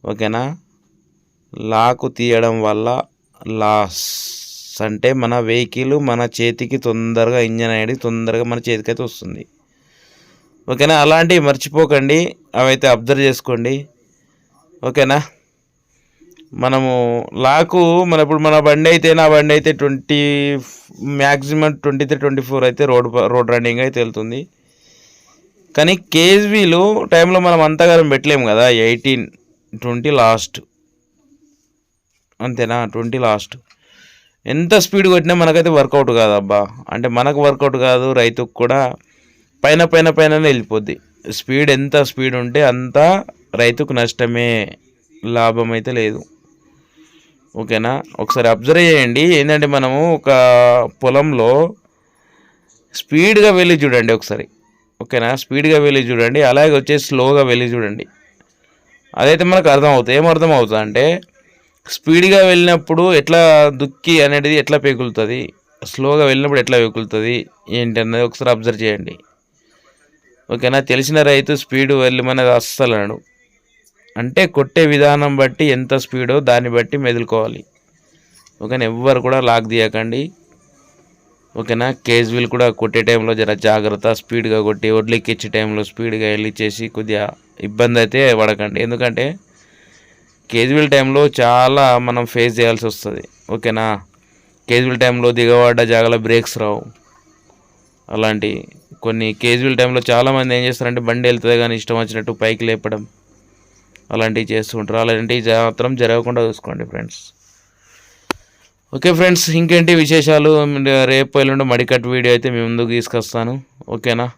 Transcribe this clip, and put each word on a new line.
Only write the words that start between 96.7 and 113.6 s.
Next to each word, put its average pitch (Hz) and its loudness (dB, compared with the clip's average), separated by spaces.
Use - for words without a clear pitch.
అలాంటి 107 -4
కొన్ని 113 -4
కేజ్వీల్ 123 0
టైంలో 123 0
చాలామంది 127 0
ఏం 123 -2
చేస్తారంటే 120 -6
బండి 123 -2
వెళ్తుంది 120 0
కానీ 117 -2
ఇష్టం 117 -4
వచ్చినట్టు 110 -8
పైకి 113 -2
లేపడం 110 -6
అలాంటివి 110 -2
చేస్తుంటారు. 110 -6
అలాంటివి 113 -2
జా-, 113 2
మాత్రం 120 -4
జరగకుండా 117 0
చూసుకోండి - -10
ఫ్రెండ్స్. 113 -12
ఓకే 175 2
ఫ్రెండ్స్, 180 2
ఇంకేంటి 170 4
విశేషాలు? 151 4
రేపు 135 0
ఎల్లుండి 135 0
మడికట్ 120 0
వీడియో 123 2
అయితే 127 -2
మీ 117 -2
ముందుకు 117 -2
తీసుకొస్తాను. 117 -6